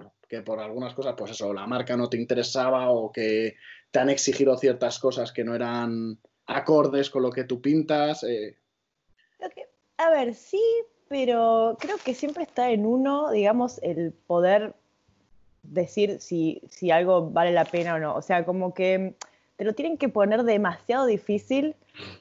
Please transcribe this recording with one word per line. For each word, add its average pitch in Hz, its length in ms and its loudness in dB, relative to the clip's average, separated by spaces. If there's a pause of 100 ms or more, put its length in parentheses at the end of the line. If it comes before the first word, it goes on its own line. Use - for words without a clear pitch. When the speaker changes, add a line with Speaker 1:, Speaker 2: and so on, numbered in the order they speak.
(340)
Speaker 1:
que 110 80 -10
por 110 180 -6
algunas 117 360 -10
cosas, 135 200 -6
pues 104 160 -10
eso, 107 220 -6
la 98 140 -8
marca 123 280 -4
no 120 140 -2
te 120 80 -2
interesaba 127 720 0
o 117 220 2
que 110 440 0 (360)
te - 80 2
han 135 100 4
exigido 135 480 2
ciertas 123 400 0
cosas 127 340 -2
que 120 120 -4
no 117 100 -4
eran 117 640 -4 (300)
acordes 139 640 2
con 135 100 -2
lo 123 100 0
que 127 120 -4
tú 123 180 -6
pintas? 151 640 0
Eh. 110 340 -6 (800)
Speaker 2:
Lo 370 100 -12
que, - 180 -18 (300)
a 320 120 4
ver, 269 240 4
sí, 392 300 -2 (440)
pero 226 720 2
creo 392 180 -4
que 254 180 -4
siempre 294 280 -6
está 247 280 0
en 208 140 2
uno, 277 460 0
digamos, 226 520 2
el 165 300 -4
poder 185 640 2 (880)
decir 180 560 -2
si, 160 500 -4
si 175 220 -2
algo 175 400 4
vale 170 200 2
la 165 200 2
pena 170 240 -2
o 160 40 -2
no. 151 160 -4
O 147 60 -6
sea, 175 240 0
como 180 280 -4
que 185 420 0 (400)
te 196 100 -6
lo 214 80 0
tienen 302 240 -4
que 269 120 -2
poner 214 340 2
demasiado 226 640 0
difícil 254 680 -2 (460)